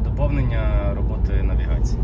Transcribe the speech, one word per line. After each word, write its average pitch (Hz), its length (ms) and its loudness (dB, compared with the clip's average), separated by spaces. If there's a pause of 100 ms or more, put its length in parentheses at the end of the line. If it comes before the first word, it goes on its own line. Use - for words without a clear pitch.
Доповнення - 880 0
роботи - 500 0
навігації. - 600 0